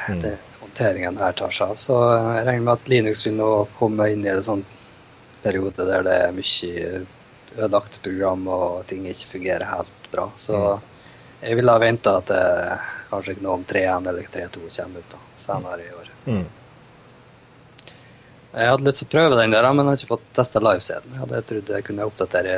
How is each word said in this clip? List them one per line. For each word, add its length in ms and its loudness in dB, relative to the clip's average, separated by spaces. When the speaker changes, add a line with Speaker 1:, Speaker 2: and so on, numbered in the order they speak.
Speaker 1:
Mm. 140 -4
Speaker 2:
den 160 -4
håndteringen 560 -2
her 140 0
tar 200 -4
seg 180 -2
av. 80 -6
Så, 180 0
eh, 260 0
jeg 40 -2
regner 160 2
med 100 4
at 160 -4
Linux 340 2
vil 120 -2
nå 320 2
komme 320 2
inn 140 -2
i 40 -2
en 140 0
sånn 200 -2
periode 360 -2
der 260 2
det 80 2
er 220 4
mye 720 -4
ødelagt 440 0
program 480 -2
og 380 -2
ting 180 -8
ikke 340 -10
fungerer 240 -2
helt 480 -10
bra. 240 -4
Så 180 -6
Speaker 1:
Mm. 280 2
Speaker 2:
jeg 140 -2
ville 160 6
ha 80 8
ventet 280 2
at, 240 2
eh, 460 0
kanskje 300 -6
gnome 260 -4
tre 200 -2
en 200 0
eller 240 -4
tre 220 -10
to 80 -12
kommer 400 -12
ut 100 -18
da, 80 -18
senere 420 -8
i 140 -16
år. 140 -18
Speaker 1:
Mm. 180 -2
Speaker 2:
Jeg 160 0
hadde 220 4
lyst 160 2
til 40 -12
å 60 -16
prøve 240 6
den 160 6
der, 200 6
men 120 4
jeg 60 4
har 80 0
ikke 160 -10
fått 180 -6
testet 320 2
live-siden. 480 0
Jeg 80 -8
hadde 240 -6
trodd 240 -6
jeg 160 -4
kunne 220 -4
oppdatere 500 -2